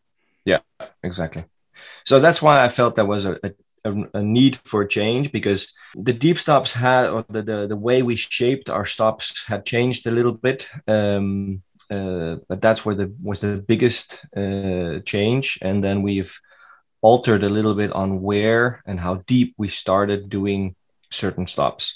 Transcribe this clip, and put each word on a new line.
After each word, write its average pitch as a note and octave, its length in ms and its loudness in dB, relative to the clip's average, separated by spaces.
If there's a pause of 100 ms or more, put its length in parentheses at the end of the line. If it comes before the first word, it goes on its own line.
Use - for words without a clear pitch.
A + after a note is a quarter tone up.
(440)
Yeah, F#2+ 160 2 (420)
exactly. F2 440 -8 (600)
So C3+ 140 6
that's D#3+ 220 4
why D3 200 6
I B2 60 4
felt A#2+ 300 0
there G#2+ 80 4
was G2+ 180 -2
a, F#2+ 200 -4
a, G2 80 -6 (340)
a, G#2 200 -4 (100)
a G#2 80 -2
need B2 420 4
for G#2 160 0
a G2+ 60 0
change, A#2 440 -2
because G2+ 420 -2 (220)
the A#2+ 180 -2
deep D3+ 240 2
stops - 340 2
had, B2 380 2
or A2 200 -4
the, G#2+ 120 -6
the, G#2 260 -4
the G#2 100 -4
way A#2+ 240 2
we A#2+ 140 0
shaped B2+ 540 -2
our G2 160 -4
stops - 600 -2
had G#2 200 -6
changed B2 420 0
a A2+ 40 -2
little A#2+ 220 2
bit. C3 340 -4 (200)
Um, G2 720 0 (300)
uh, F#2 460 -6 (100)
but F#2 140 -6
that's A2 220 2
where G#2+ 120 -2
the, G2 260 -4
was G2+ 200 -6
the G2+ 160 -4
biggest, - 680 -2 (100)
uh, F#2+ 640 -4
change. A2+ 600 -2
And G2 220 0
then G2 180 0
we've G2 380 -4 (720)
altered A#2+ 320 4
a G2+ 140 0
little G#2+ 240 2
bit G#2 100 -2 (100)
on G2 80 0 (200)
where A2+ 580 0
and G2 180 -6
how F2+ 80 -2 (220)
deep B2 140 4 (120)
we G2 80 -4 (140)
started G2+ 360 2 (200)
doing G2 220 -2 (500)
certain F#2 440 -4
stops. - 280 -2 (120)